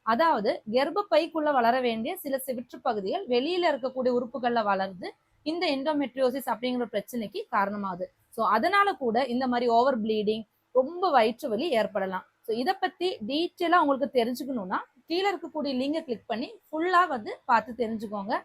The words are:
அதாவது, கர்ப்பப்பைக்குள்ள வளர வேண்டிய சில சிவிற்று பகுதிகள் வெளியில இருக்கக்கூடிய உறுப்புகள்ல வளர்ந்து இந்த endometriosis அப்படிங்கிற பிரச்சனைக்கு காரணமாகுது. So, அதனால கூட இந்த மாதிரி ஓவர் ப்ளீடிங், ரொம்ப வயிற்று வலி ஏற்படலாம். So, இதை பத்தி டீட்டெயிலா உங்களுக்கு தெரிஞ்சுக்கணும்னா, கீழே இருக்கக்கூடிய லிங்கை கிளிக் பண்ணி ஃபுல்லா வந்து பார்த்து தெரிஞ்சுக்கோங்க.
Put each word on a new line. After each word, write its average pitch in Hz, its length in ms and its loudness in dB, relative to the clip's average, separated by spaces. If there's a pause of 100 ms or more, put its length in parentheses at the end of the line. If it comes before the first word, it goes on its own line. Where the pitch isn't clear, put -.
அதாவது, 247 600 2 (100)
கர்ப்பப்பைக்குள்ள 311 800 2
வளர 247 260 4
வேண்டிய 240 380 -2
சில 269 300 -4
சிவிற்று 247 340 -10
பகுதிகள் 247 460 -2
வெளியில 294 360 0
இருக்கக்கூடிய 254 580 0
உறுப்புகள்ல 240 420 -2
வளர்ந்து 196 500 -2 (300)
இந்த 339 240 -2
endometriosis 269 760 0
அப்படிங்கிற 247 460 -2
பிரச்சனைக்கு 220 600 -6
காரணமாகுது. 202 520 -2 (260)
So, 220 200 -2
அதனால 370 440 4
கூட 247 320 0
இந்த 247 220 -2
மாதிரி 240 220 2
ஓவர் 233 320 4
ப்ளீடிங், 220 460 0 (240)
ரொம்ப 339 400 2
வயிற்று 240 380 2
வலி 247 200 -2
ஏற்படலாம். 196 560 -2 (160)
So, 220 140 -4
இதை 269 240 0
பத்தி 370 380 -4 (100)
டீட்டெயிலா 330 480 0
உங்களுக்கு 269 480 2
தெரிஞ்சுக்கணும்னா, 247 540 -4 (300)
கீழே 370 260 0
இருக்கக்கூடிய 285 420 -6
லிங்கை 285 280 -2
கிளிக் 247 240 -8
பண்ணி 240 240 -6 (200)
ஃபுல்லா 349 360 2
வந்து 240 380 -6
பார்த்து 233 420 0
தெரிஞ்சுக்கோங்க. 220 580 -6